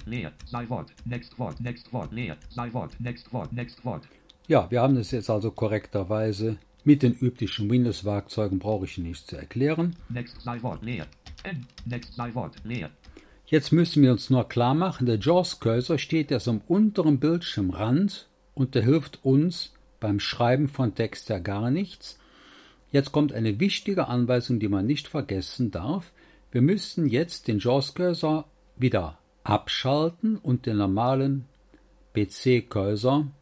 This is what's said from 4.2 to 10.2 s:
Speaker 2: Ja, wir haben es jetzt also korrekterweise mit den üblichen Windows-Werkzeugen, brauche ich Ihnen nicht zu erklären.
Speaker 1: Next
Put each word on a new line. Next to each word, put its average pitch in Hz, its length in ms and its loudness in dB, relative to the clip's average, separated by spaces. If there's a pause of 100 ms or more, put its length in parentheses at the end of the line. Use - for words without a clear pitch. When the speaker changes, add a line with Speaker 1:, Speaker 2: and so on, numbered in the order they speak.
Speaker 2:
Ja, 117 240 2
wir 120 100 2
haben 135 140 4
es 117 160 -2
jetzt 113 180 -4
also 107 220 0
korrekterweise 107 1080 -2 (280)
mit 143 180 8
den 117 100 6
üblichen 113 560 -2
Windows-Werkzeugen, 104 880 0
brauche 98 260 -2
ich - 120 -10
Ihnen 85 120 -6
nicht - 180 -14
zu - 80 -12
erklären. 160 600 -2 (100)
Speaker 1:
Next 123 340 -10